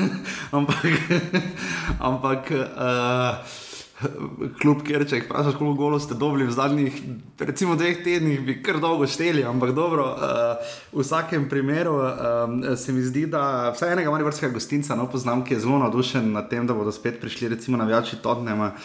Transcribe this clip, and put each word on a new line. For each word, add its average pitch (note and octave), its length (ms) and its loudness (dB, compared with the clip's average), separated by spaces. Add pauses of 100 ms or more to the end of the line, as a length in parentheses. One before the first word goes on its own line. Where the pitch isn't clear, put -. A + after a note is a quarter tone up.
<laughs> - 480 -4
Ampak, C#3+ 340 0 (1120)
ampak, C3 540 0
eh, B2 840 0 (1160)
klub, D3 240 6
kjer, D3 240 0
če C#3+ 120 0
jih A#2 100 -2
vprašaš, C#3+ 300 2
koliko D3 200 0
golov D3 240 2
ste C#3+ 160 -4
dobili C#3 300 2
v A#2+ 60 0
zadnjih, C3+ 420 2 (400)
recimo, E3 400 0
dveh E3+ 240 2
tednih, E3 420 2
bi C3 180 -2
kar F3+ 200 -2
dolgo D#3+ 280 2
šteli, D#3 380 2
ampak B2+ 280 2
dobro, D#3 420 2
eh, A#2+ 420 0 (320)
v - 120 -4
vsakem D#3+ 460 0
primeru, C#3+ 520 0
eh, C3 160 2 (600)
se B2+ 180 -4
mi B2+ 100 2
zdi, C3 240 0
da C#3 460 0
vsaj E3+ 200 0
enega F3 180 2
mariborskega D3 440 0
gostinca, C#3+ 420 -2
no, A#2+ 100 0
poznam, B2+ 360 0
ki B2+ 120 0
je A2+ 60 2
zelo C3 200 4
navdušen A#2+ 500 2
nad G#2+ 180 -2
tem, A#2+ 160 -2
da B2 100 0
bodo G#2 180 0
spet A#2+ 280 -4
prišli, A#2 300 -6
recimo, A#2 260 -2
navijači A#2 420 2
Tottenhama. A2+ 540 0 (140)